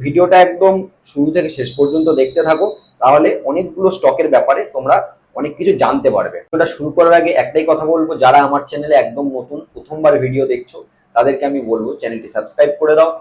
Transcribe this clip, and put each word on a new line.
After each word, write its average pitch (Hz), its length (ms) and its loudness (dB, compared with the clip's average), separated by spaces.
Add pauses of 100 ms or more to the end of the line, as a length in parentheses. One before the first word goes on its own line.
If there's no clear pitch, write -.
ভিডিওটা 175 320 2 (100)
একদম 190 280 2 (360)
শুরু 147 240 -2
থেকে 170 220 -2
শেষ 131 120 -6 (100)
পর্যন্ত 156 300 0 (120)
দেখতে 135 280 0
থাকো, 160 180 2 (360)
তাহলে 151 260 4 (220)
অনেকগুলো 180 460 -4
স্টকের 156 380 0
ব্যাপারে 135 280 2 (120)
তোমরা 135 220 0 (420)
অনেক 143 200 -6
কিছু 180 140 0 (100)
জানতে 127 340 0
পারবে। 92 280 -4
ভিডিওটা 160 300 -2
শুরু 151 220 -8
করার 170 240 4
আগে 165 100 0 (120)
একটাই 156 280 -2
কথা 156 220 -2
বলবো, 160 200 -2 (100)
যারা 131 240 6
আমার 143 240 -2
চ্যানেলে 147 320 -2
একদম 139 240 -6 (100)
নতুন, 143 220 -10 (160)
প্রথমবার 156 380 -2 (120)
ভিডিও 131 280 -2
দেখছো, 123 260 -8 (360)
তাদেরকে 131 360 0
আমি 139 100 -4 (100)
বলবো 113 200 -4 (100)
চ্যানেলটি 113 340 -10
সাবস্ক্রাইব 147 360 -2 (100)
করে 156 180 2
দাও 165 120 4 (100)